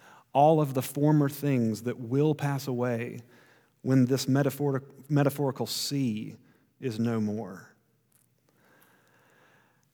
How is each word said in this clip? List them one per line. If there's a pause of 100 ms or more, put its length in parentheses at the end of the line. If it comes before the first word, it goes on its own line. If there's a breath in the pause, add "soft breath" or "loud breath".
(320 soft breath)
all
of
the
former
things
that
will
pass
away (640 soft breath)
when
this
metaphor-, (260)
metaphorical
sea (460 soft breath)
is
no
more. (2250 soft breath)